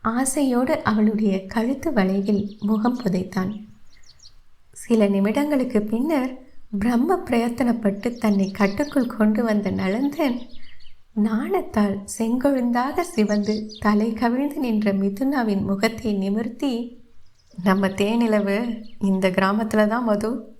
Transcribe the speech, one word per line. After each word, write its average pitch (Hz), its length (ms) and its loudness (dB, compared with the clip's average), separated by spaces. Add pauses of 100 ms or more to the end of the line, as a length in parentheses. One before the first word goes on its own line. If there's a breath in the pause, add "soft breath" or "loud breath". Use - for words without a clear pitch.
ஆசையோடு 247 760 2
அவளுடைய 214 520 2 (120)
கழுத்து 254 460 -2
வளைவில் 196 520 2 (160)
முகம் 214 400 0
புதைத்தான். 185 540 -2 (1200 soft breath)
சில 220 320 4
நிமிடங்களுக்கு 220 720 2
பின்னர் 254 500 0 (480 loud breath)
பிரம்ம 247 380 2
பிரயத்தனப்பட்டு 233 1000 0
தன்னை 202 360 2
கட்டுக்குள் 240 680 0
கொண்டு 214 280 4
வந்த 208 260 0
நளந்தன் 233 680 0 (880 soft breath)
நாணத்தால் 220 720 0 (100)
செங்கொழுந்தாக 247 1000 0
சிவந்து 208 500 0 (240)
தலை 214 340 2
கவிழ்ந்து 254 480 0
நின்ற 214 320 2
மிதுனாவின் 202 680 0
முகத்தை 214 500 -2
நிமிர்த்தி, 202 600 -2 (840)
"நம்ம 190 300 2
தேனிலவு 208 680 0 (420)
இந்த 190 300 2
கிராமத்துல 214 560 2
தான் 233 180 0
மது" 214 260 0 (280)